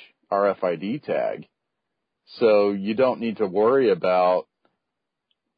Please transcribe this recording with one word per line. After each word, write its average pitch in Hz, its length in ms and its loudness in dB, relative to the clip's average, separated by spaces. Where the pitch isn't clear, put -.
R 101 180 2
F 95 160 -4
I 90 120 -2
D 101 220 -8
tag, 64 480 -6
so 104 320 4
you 101 240 -4
don't 127 260 0
need 113 160 -6
to 107 100 -2
worry 110 440 2
about 90 560 0